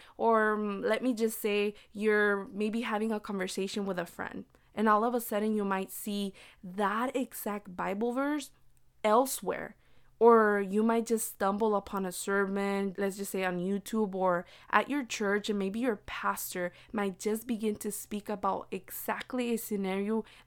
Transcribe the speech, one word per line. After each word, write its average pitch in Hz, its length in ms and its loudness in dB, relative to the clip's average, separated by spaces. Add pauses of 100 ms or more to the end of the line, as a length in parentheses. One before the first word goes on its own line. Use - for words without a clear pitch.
(180)
Or, 220 380 4
um, 208 260 -4
let 208 200 2
me 254 120 0
just 220 260 -2
say 208 340 0 (200)
you're 208 580 2
maybe 214 300 -2
having 220 320 -2
a 208 80 -4
conversation 196 640 -4
with 190 120 -2
a 175 80 -4
friend, - 380 -10 (320)
and 220 140 4
all 214 160 6
of 240 80 0
a 240 80 0
sudden 214 340 -2
you 208 80 0
might 190 280 -2
see 202 420 -6 (280)
that 208 540 -2
exact 208 640 -6
Bible 202 340 -2
verse 277 400 -2 (540)
elsewhere. 214 720 2 (420)
Or 214 480 8
you 202 140 2
might 226 240 2
just 226 220 0
stumble 208 480 0
upon 196 280 -2
a 185 80 -4
sermon, 196 880 0
let's 196 200 -2
just 202 120 -6
say 190 160 -2
on 180 140 -2
YouTube 196 560 -2
or 185 320 2 (240)
at 214 180 4
your 285 140 0
church, 208 440 0
and 208 120 0
maybe 196 220 -2
your 233 160 0 (100)
pastor 185 640 -4 (180)
might 196 280 -4
just 214 260 -2
begin 214 300 -2
to 208 160 -8
speak - 360 -8
about 196 440 -2
exactly 233 840 -4
a 220 60 0
scenario 202 640 -2 (220)